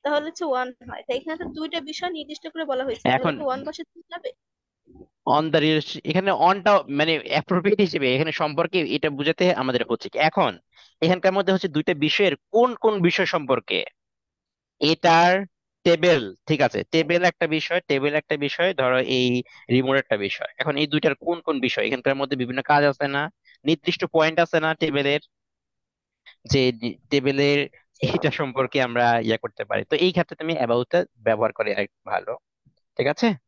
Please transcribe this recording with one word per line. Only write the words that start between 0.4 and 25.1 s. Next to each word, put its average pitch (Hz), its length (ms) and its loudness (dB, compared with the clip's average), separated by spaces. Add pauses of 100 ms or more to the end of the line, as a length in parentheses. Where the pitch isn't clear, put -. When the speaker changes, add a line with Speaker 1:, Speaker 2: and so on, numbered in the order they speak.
Speaker 1:
one 254 180 -2 (140)
হয়। 240 180 -14
তাই 247 140 -6
এখানে 311 220 -8
তো 349 140 -10
দুইটা 311 280 -8
বিষয় 311 300 -8
নির্দিষ্ট 302 400 -12
করে 320 140 -8
বলা 254 200 -4
হয়েছে, 233 200 -8
তাহলে 254 120 2
Speaker 2:
এখন 285 180 -2
Speaker 1:
কি 294 100 -10
one 269 200 -4
বসাতে 320 360 -12 (100)
যাবে? 349 200 -12 (960)
Speaker 2:
on 147 240 2
the 156 100 2
relation-, 156 440 0
এখানে 185 260 0 (100)
on-টা 190 320 4 (200)
মানে 151 200 2 (140)
অ্যাপ্রোপ্রিয়েট 180 540 0
হিসেবে 156 280 2
এখানে 143 240 2
সম্পর্কে 156 460 -2 (120)
এটা 147 200 0
বোঝাতে 147 340 0 (100)
আমাদের 127 300 0
হচ্ছে - 240 -4
কি। - 120 -8
এখন 156 320 2 (500)
এখানকার 180 300 2
মধ্যে 190 220 0
হচ্ছে 185 140 -2
দুইটা 151 260 0
বিষয়ের 151 400 2 (160)
কোন 240 260 4
কোন 220 240 2
বিষয় 170 280 2
সম্পর্কে? 127 500 -2 (1000)
এটার 165 520 4 (540)
টেবিল, 165 360 4 (240)
ঠিক 147 140 0
আছে, 120 200 2 (100)
টেবিল 170 340 2
একটা 175 220 0
বিষয়, 160 400 -2
টেবিল 143 280 0
একটা 151 220 -2
বিষয়, 143 380 -2
ধরো 127 240 2 (120)
এই 127 180 2 (420)
রিমোট 131 260 2
একটা 123 220 0
বিষয়। - 400 -6
এখন 143 180 -4
এই 151 100 0
দুইটার 147 300 0
কোন 170 240 -4
কোন 151 200 -2
বিষয়? 120 260 -2
এখানকার 135 300 0
মধ্যে 139 200 -4
বিভিন্ন 127 260 -4
কাজ 147 220 4
আছে 143 240 0
না, 139 140 -2 (420)
নির্দিষ্ট 165 420 -2
পয়েন্ট 160 320 2
আছে 170 220 2
না 160 140 0
টেবিলের, 143 460 0 (1200)